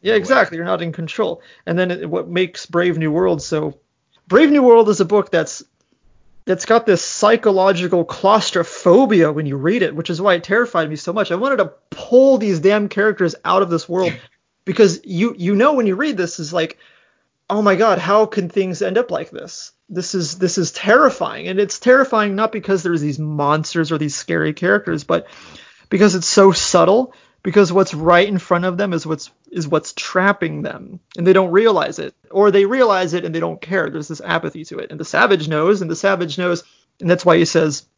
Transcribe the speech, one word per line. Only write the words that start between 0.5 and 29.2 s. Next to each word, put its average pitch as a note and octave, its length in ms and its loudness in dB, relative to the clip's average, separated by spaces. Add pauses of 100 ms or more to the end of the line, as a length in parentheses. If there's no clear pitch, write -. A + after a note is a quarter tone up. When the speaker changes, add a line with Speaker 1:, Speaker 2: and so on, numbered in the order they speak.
Speaker 1:
You're E3+ 80 -8
not E3+ 180 -4
in E3 80 -6
control. - 500 -6 (240)
And E3+ 140 -2
then F#3 100 0
it, F3 180 -6
what E3+ 200 -6
makes F3 400 -4
Brave E3+ 320 0
New D#3 120 -2
World E3+ 300 0
so, D#3 380 -6 (480)
Brave C#4+ 240 4
New D4 100 4
World A#3 280 6
is G3+ 100 0
a F#3+ 60 2
book G3+ 260 0
that's, E3 320 -4 (800)
that's - 200 -2
got A3+ 220 2
this F3+ 180 2
psychological F#3+ 1000 0
claustrophobia F#3+ 1300 2
when D3+ 140 -6
you C#3 100 -4
read F3 280 -2
it, D3+ 120 -4
which E3 140 -8
is E3 100 -4
why F#3+ 140 2
it F3 100 -2
terrified F#3+ 460 -2
me D#3 60 -8
so F3 180 -10
much. G3 180 -2
I E3+ 40 -2
wanted B3+ 220 -2
to F#3+ 160 -2 (180)
pull C4 480 4
these G3 200 0
damn G3+ 300 2
characters G3 460 0 (100)
out F#3 160 2
of F3+ 80 0
this E3 180 -4
world F3 260 -2 (260)
Speaker 2:
<laughs> - 260 -20
Speaker 1:
because F#3+ 380 2
you, G3 340 -4
you F#3 180 -2
know, C4+ 180 2
when B3 120 0
you F#3+ 100 0
read C4 220 -4
this F3 220 -6
is D3+ 120 -10
like, E3 280 -4 (720)
"Oh G#3 100 -2
my G3+ 140 4
God, G3+ 240 2
how G3+ 260 2
can G3 240 -6
things F#3 320 -4
end F#3+ 160 -2
up A#3+ 140 -2
like - 180 -8
this?" - 440 -18 (160)
This F3+ 260 -8
is, E3 240 -6
this F#3 180 -2
is E3+ 140 -2
terrifying. G3 800 0
And F#3+ 100 -4
it's G3+ 180 -4
terrifying B3 580 2
not A3 160 -2
because G3 300 -4
there's E3+ 200 -2
these D3 180 -4
monsters D3+ 720 -2
or D#3 80 0
these D3+ 160 -2
scary D#3 380 -2
characters, F3 500 -2
but E3 240 -2 (600)
because G3 260 4
it's F3 120 -4
so G3 240 6
subtle, F#3+ 640 2 (300)
because F#3 280 2
what's F#3 220 2
right F3 340 4
in G3+ 120 -2
front F3 260 -2
of F3+ 120 -4
them F#3+ 160 -2
is D#3+ 120 -4
what's, D#3 240 -8 (220)